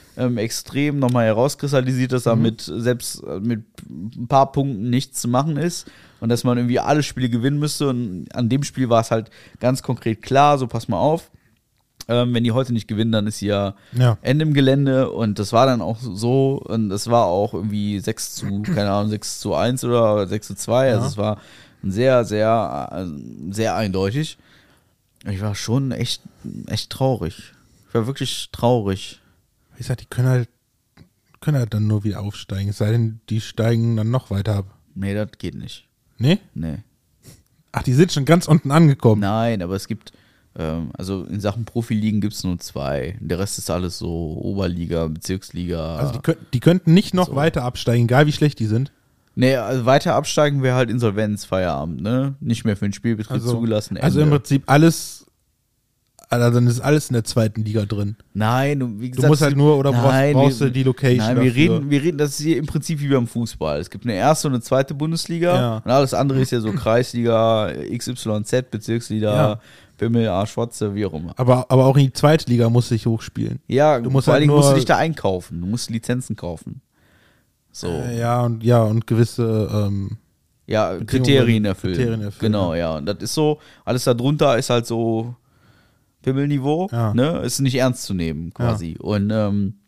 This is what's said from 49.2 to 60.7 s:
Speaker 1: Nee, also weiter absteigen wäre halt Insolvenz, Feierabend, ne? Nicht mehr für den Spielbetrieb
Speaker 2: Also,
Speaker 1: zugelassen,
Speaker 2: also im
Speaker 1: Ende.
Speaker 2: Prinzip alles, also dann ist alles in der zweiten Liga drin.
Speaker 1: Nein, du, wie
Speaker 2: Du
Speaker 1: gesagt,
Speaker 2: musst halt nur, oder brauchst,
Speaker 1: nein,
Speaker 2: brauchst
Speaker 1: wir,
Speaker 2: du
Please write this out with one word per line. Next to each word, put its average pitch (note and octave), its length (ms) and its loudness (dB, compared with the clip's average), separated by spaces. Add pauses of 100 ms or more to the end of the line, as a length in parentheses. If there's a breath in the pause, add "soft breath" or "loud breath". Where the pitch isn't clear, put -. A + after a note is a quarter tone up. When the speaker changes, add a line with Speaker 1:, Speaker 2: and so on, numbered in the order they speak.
Speaker 1:
Nee, C3 220 4
also A#2 300 -2
weiter C#3 280 4
absteigen C#3+ 480 2
wäre B2+ 140 2
halt B2+ 140 2
Insolvenz, G#2+ 560 -2
Feierabend, D#2+ 560 -2
ne? C3 380 -2
Nicht A#2 260 -2
mehr G2+ 100 0
für G2+ 100 -4
den G2+ 60 -2
Spielbetrieb A2 440 -4
Speaker 2:
Also, A#2+ 160 -2
Speaker 1:
zugelassen, A2+ 440 -2
Speaker 2:
also C3+ 240 2
im D3+ 60 4
Speaker 1:
Ende. D3 100 4
Speaker 2:
Prinzip C#3 300 0
alles, D#3 580 2 (1040)
also A#2+ 260 4
dann A#2+ 120 4
ist A#2+ 140 2
alles D3 280 0
in C3 60 -2
der A2+ 100 0
zweiten A2 400 0
Liga G#2+ 220 -2
drin. G#2 300 -4 (180)
Speaker 1:
Nein, B2+ 460 0
du, A2+ 200 -6
wie B2 100 -8
Speaker 2:
Du B2+ 60 -12
Speaker 1:
gesagt, C3+ 140 4
Speaker 2:
musst D3 120 6
halt C#3 140 2
nur, C#3+ 220 6
oder C3+ 140 2
brauchst, A#2+ 200 4
Speaker 1:
nein, C#3 220 4
Speaker 2:
brauchst C3+ 260 4
Speaker 1:
wir, C#3+ 60 2
Speaker 2:
du A#2 80 0